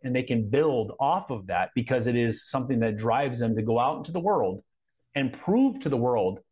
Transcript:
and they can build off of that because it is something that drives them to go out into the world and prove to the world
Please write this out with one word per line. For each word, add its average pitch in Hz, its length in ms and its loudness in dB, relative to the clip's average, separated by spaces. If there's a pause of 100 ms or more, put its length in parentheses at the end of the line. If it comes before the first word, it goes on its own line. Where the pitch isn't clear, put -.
and 127 120 -2
they 127 80 2
can 113 260 0
build 127 500 2
off 160 320 0
of 98 160 -6
that 92 280 0
because 120 320 0
it 120 80 2
is 117 320 0
something 131 320 -2
that 110 180 0
drives 120 420 0
them 113 160 0
to 110 60 0
go 113 180 0
out 135 180 0
into - 140 -12
the 175 80 -4
world 170 440 0 (520)
and 135 180 0
prove 240 460 2
to 156 100 -4
the 139 80 2
world 113 420 0 (120)